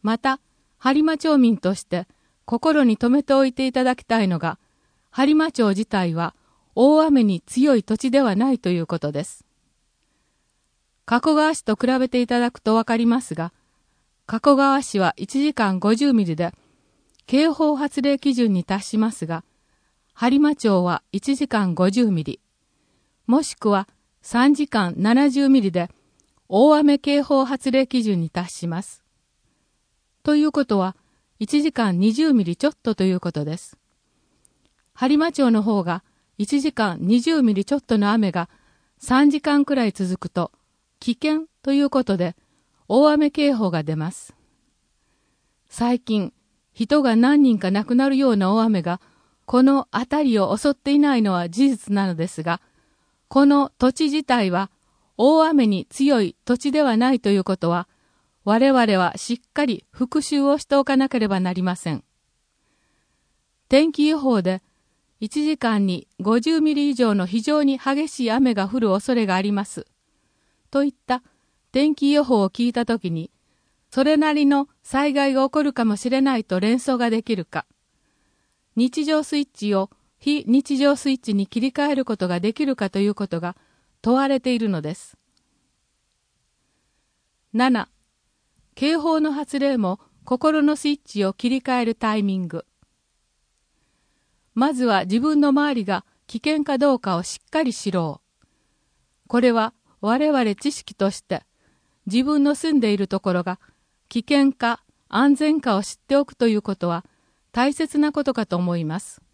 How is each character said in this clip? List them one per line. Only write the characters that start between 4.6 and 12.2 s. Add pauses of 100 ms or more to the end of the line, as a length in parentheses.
播
磨
町
自
体
は (400)
大
雨
に
強
い
土
地
で
は
な
い
と
い
う
こ
と
で
す。 (1600)
加
古
川
市
と
比 (120)
べ
て